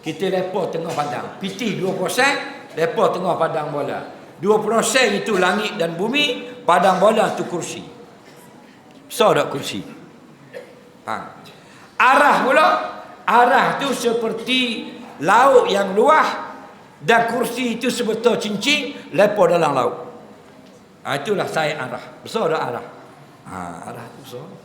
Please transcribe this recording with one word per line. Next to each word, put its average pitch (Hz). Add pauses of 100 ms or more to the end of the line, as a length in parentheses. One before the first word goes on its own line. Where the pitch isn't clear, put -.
kita 180
lepas 180
tengah 165
padang. 131 (160)
Piti 196
dua 190
persen, 254 (400)
lepas 170
tengah 180
padang 151
bola. 123 (400)
Dua 208
persen 214
itu 208
langit 190
dan 170
bumi, 254
padang 180
bola 208
tu -
kursi. 151 (1300)
Besar 175
tak 147
kursi? 117 (1200)
Faham? 107 (720)
Arah 262 (100)
pula, 302 (600)
arah 247
tu 277
seperti 233 (340)
laut 240
yang 196
luas 277 (720)
dan 226
kursi 240
itu 254
sebetul 214
cincin 277 (160)
lepas 202
dalam 160
laut. 120 (1040)
Ha, 135
itulah 190
saya 151
arah. 123 (160)
Besar 190
tak -
arah? 120 (640)
Ha, 92 (340)
arah 120
tu - (100)
besar. 139 (180)